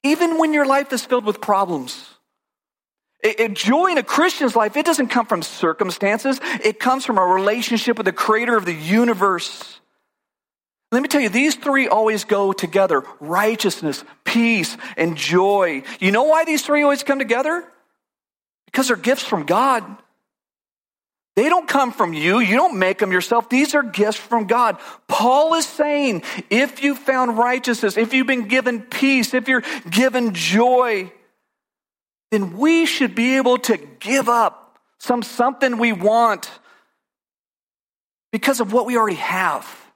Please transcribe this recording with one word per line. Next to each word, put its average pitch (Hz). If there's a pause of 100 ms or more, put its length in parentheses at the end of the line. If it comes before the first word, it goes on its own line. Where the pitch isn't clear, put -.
even 320
when 320
your 294
life 269
is 233
filled 247
with 208
problems. 180 (1120)
It, 214
it, 220
joy 277
in 349
a 254
Christian's 302
life, 214
it 302
doesn't 302
come 240
from 175
circumstances. 202 (240)
It 214
comes 254
from 233
a 185
relationship 214
with 220
the 185
creator 233
of 190
the 175
universe. 190 (1120)
Let 247
me 285
tell 285
you, 226
these 269
three 269
always 220
go 196
together. 180 (160)
Righteousness, 180 (220)
peace, 233 (200)
and 165
joy. 175 (160)
You 190
know 226
why 311
these 311
three 294
always 285
come 277
together? 277 (1000)
Because 262
they're 226
gifts 240
from 170
God. 226 (1500)
They 254
don't 339
come 254
from 175
you. 170
You 214
don't 285
make 185
them 196
yourself. 226
These 277
are 294
gifts 208
from 226
God. 226 (300)
Paul 285
is 320
saying, 294 (300)
if 269
you 285
found 254
righteousness, 240
if 226
you've 262
been 247
given 240
peace, 262
if 254
you're 254 (260)
given 233
joy, 214 (1160)
then 196
we 330
should 208
be 247
able 247
to 220
give 233
up - (220)
some 240
something 247
we 233
want 214 (1800)
because 262
of 202
what 233
we 247
already 214
have. 180 (280)